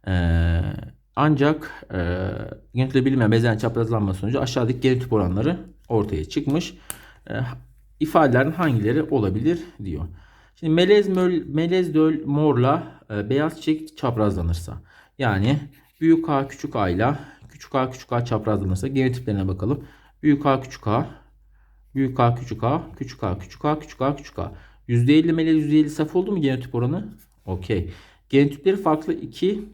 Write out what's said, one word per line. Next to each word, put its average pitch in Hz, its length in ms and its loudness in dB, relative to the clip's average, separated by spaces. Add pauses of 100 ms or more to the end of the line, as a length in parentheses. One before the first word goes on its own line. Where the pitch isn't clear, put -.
e, 92 60 -2 (1000)
ancak, 151 760 0
e, 92 360 -2 (460)
genotipleri 131 300 2
bilinmeyen 127 260 4
bezen 113 260 4
çaprazlanma 113 560 0
sonucu 107 280 -2
aşağıdaki 123 380 -2
genotip 127 340 0
oranları 107 460 0 (300)
ortaya 104 360 0
çıkmış. 147 480 -2 (560)
E, 110 40 -8 (680)
ifadelerden 151 520 4
hangileri 143 520 0
olabilir 131 560 0 (240)
diyor. 80 220 -6 (500)
Şimdi 156 180 -2
melez 196 360 6
möl-, 180 360 2
melez 165 480 0
döl 156 320 2
morla, 143 760 2 (100)
e, 104 180 -4
beyaz 151 260 0
çiçek - 420 -4
çaprazlanırsa, 95 840 -2 (360)
yani 120 420 2 (420)
büyük 165 280 4
A 139 180 0
küçük - 280 -10
A 98 140 2
ile 110 260 2 (340)
küçük - 260 -14
A 131 160 0
küçük - 220 -10
A 120 120 0
çaprazlanırsa 104 640 -2
genotiplerine 123 600 -2
bakalım. 101 360 -4 (400)
Büyük 147 220 2
A 131 160 2
küçük - 260 -10
A, 113 220 0 (840)
büyük 131 240 -2
A 120 160 4
küçük - 280 -8
A, 147 200 0 (140)
küçük - 260 -10
A 92 160 -2
küçük - 260 -12
A, 151 140 0
küçük - 220 -12
A 143 140 0
küçük - 240 -14
A. 87 120 -8 (360)
Yüzde 120 320 4
elli 165 140 2
melez, 160 220 2
yüzde 151 240 4
elli 147 100 2
saf 156 260 -4
oldu 185 160 0
mu 185 100 -2
genotip 131 340 -2
oranı? 135 340 -2 (360)
Okey. 90 460 -4 (380)
Genotipleri 143 480 2
farklı 160 360 0
iki - 600 -4